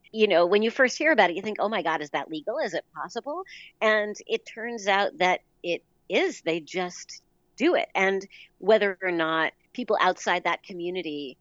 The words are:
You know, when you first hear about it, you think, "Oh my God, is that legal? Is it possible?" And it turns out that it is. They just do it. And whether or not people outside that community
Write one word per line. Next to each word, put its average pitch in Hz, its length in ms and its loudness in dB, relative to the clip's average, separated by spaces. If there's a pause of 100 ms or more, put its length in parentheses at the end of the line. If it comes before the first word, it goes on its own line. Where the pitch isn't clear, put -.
(120)
You 214 160 4
know, 175 160 6
when 196 160 6
you 226 100 2
first 254 280 2
hear 311 140 4
about 202 180 6
it, 160 60 -6
you 190 60 -4
think, 208 180 -6
"Oh 202 100 0
my 208 120 -2
God, 160 200 -2
is 147 80 -10
that 147 200 -4
legal? 160 280 -6
Is 220 160 -4
it 151 100 -6 (100)
possible?" 240 500 -8 (360)
And 214 340 2 (120)
it 220 180 -4
turns 226 420 -10
out 196 300 2
that 180 240 2 (220)
it 170 200 -4 (280)
is. 311 320 -2
They 165 180 -2
just 180 640 -8 (340)
do 339 180 2
it. - 200 0
And 190 320 0 (320)
whether 196 440 4
or 185 80 -2
not 160 420 0 (200)
people 220 260 -2
outside 180 460 0
that 170 180 -2
community 170 800 -8